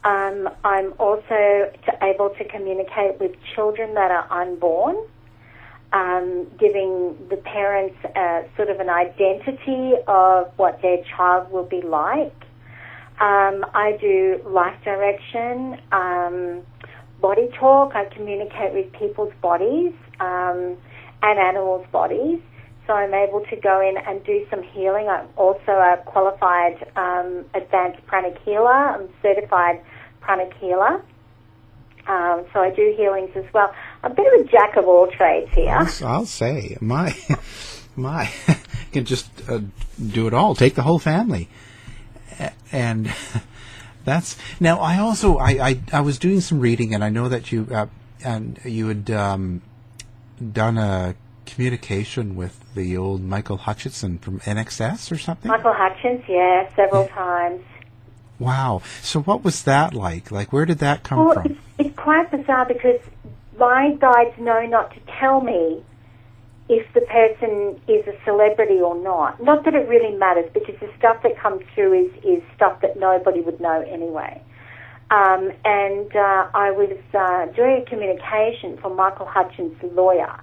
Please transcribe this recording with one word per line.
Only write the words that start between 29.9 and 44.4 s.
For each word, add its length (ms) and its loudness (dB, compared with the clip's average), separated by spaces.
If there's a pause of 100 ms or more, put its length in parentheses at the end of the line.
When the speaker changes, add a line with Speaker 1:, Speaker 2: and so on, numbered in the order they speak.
Speaker 1:
pranic 400 -2
healer. 420 0 (1040)
Um, 460 -2
so 80 0
I 100 2
do 260 2
healings 380 -2
as 80 -8 (100)
well. 220 2 (260)
I'm 120 -6
a 20 -6
bit 180 6
of 140 6
a 20 -14
jack 280 6
of 100 4
all 200 8
trades 460 0
here. 160 4
Speaker 2:
I'll, 380 0
I'll 180 -2
say, 540 -6
my, 360 -2 (420)
<laughs> 400 -18
my, 340 -6 (300)
<laughs> 320 -14
can 100 0
just, 260 -6 (200)
uh, 100 -4 (480)
do 180 -2
it 80 -2
all, 220 2
take 200 4
the 80 -2
whole 160 2
family. 500 -2 (920)
A-, 140 -8 (180)
and 420 -4 (460)
<laughs> 460 -20
that's, 320 -4 (220)